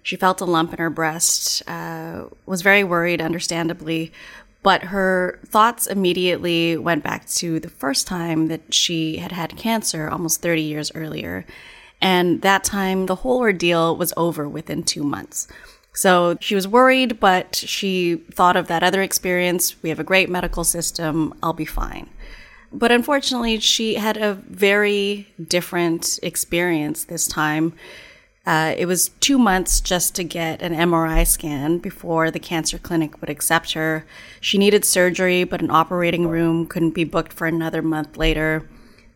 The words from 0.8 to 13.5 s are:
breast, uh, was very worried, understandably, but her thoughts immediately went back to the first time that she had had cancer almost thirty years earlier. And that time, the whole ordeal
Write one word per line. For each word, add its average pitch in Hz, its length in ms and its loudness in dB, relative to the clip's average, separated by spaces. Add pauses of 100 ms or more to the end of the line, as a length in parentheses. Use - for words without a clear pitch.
breast, - 800 -2
uh, 165 560 -10 (220)
was 180 160 -4
very 202 220 6
worried, 170 360 0
understandably, 165 920 -4 (520)
but 190 220 4
her 185 600 0
thoughts 226 420 2
immediately 175 920 0
went 165 260 -2
back - 220 -6
to 160 340 -2
the 175 80 -14
first - 380 -4
time 165 420 -2
that 160 240 -8
she 160 460 0
had 175 120 -10
had 180 280 -8
cancer 214 500 -2
almost 160 320 -4
thirty 165 220 0
years 151 320 -4
earlier. 160 500 -8 (560)
And 180 400 4
that 190 240 2
time, 190 400 0
the 185 120 -2
whole 254 240 0
ordeal 170 540 2